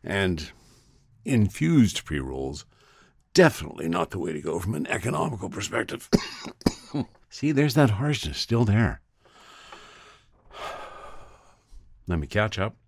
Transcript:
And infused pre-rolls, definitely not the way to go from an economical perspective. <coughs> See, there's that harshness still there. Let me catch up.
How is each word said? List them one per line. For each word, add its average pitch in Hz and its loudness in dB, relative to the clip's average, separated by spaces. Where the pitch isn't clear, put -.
And 90 0
infused 127 4
pre-rolls, 67 -6
definitely - 4
not 82 -2
the 95 -6
way 85 -4
to 78 -6
go 80 -4
from 92 -4
an - -4
economical 123 -4
perspective. - -6
<coughs> - -8
See, 147 -2
there's 143 2
that 135 6
harshness 113 -2
still 117 2
there. 107 4
Let 85 0
me 71 -6
catch 104 0
up. 95 -4